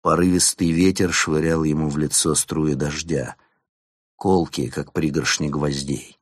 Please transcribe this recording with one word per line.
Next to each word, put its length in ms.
Порывистый 680
ветер 420
швырял 500
ему 260
в 100
лицо 340
струи 400
дождя, 640
колкие, 560
как 220
пригоршни 540
гвоздей. 760